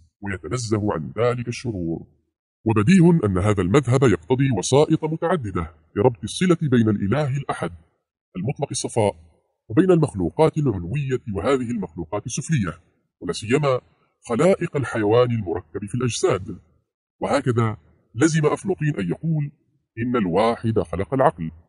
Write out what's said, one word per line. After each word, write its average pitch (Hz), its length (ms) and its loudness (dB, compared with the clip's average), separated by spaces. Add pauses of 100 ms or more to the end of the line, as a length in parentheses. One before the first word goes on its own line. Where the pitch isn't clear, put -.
(200)
ويتنزه 104 720 -4
عن 73 260 -6
ذلك 120 300 -2
الشرور. 92 580 -6 (580)
وبديهٌ 165 600 6
أن 95 140 2
هذا 98 240 4
المذهب 127 400 4
يقتضي 127 560 2
وسائط 156 460 2
متعددة 147 680 -4 (220)
لربط 104 280 2
الصلة 170 380 0
بين 117 260 4
الإله 120 480 0
الأحد 131 340 -6 (640)
المطلق 135 340 -4
الصفاء 117 440 -2 (540)
وبين 165 220 2
المخلوقات 156 680 2
العلوية 127 640 -4 (120)
وهذه 120 360 -2
المخلوقات 101 560 -8
السفلية، 120 540 -4 (400)
ولا 87 120 -8
سيما 131 480 -2 (480)
خلائق 175 480 0
الحيوان 117 540 2
المركب 101 580 -6
في - 60 -10
الأجساد. 117 640 -2 (640)
وهكذا 117 560 0 (380)
لزم 151 320 2
أفلاطين 151 520 -2
أن 180 100 -4
يقول: 156 440 -4 (460)
"إن 123 180 -2
الواحد 110 640 0
خلق 92 360 -4
العقل، 131 360 0 (180)